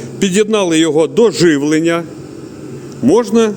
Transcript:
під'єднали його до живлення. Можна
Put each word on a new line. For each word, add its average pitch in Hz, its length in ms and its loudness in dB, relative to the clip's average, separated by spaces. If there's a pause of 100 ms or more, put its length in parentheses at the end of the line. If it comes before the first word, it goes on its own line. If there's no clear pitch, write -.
(180)
під'єднали 196 600 0
його 160 280 2
до 202 240 4
живлення. 160 720 2 (1000)
Можна 214 520 2